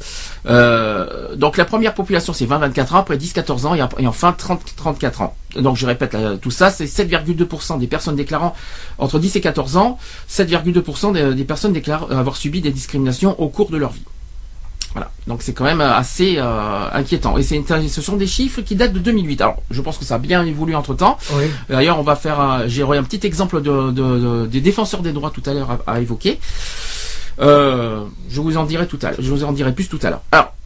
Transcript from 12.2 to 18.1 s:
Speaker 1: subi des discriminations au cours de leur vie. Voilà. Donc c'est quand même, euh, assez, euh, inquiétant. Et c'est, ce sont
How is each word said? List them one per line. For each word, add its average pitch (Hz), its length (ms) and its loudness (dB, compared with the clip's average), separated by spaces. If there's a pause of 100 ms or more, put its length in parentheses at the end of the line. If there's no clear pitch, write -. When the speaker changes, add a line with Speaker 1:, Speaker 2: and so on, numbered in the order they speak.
Speaker 1:
subi 156 240 -2
des 156 80 2
discriminations 135 720 0
au 156 80 0
cours 202 220 0
de 160 60 -2
leur 135 140 0
vie. - 120 -12 (880)
Voilà. - 180 -6 (160)
Donc 117 160 -6
c'est 127 120 -4
quand 127 100 -4
même, 156 180 2
euh, 131 140 4
assez, 180 420 2
euh, 107 560 -2
inquiétant. 135 460 0
Et - 20 4
c'est, 147 180 2 (280)
ce 147 160 -2
sont 185 120 -2